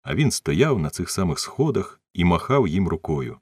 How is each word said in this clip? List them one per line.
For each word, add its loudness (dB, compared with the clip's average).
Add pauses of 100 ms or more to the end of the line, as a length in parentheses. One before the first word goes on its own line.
А -6
він 2
стояв 2
на -2
цих -6
самих -2
сходах -2 (120)
і 2
махав 2
їм 0
рукою -4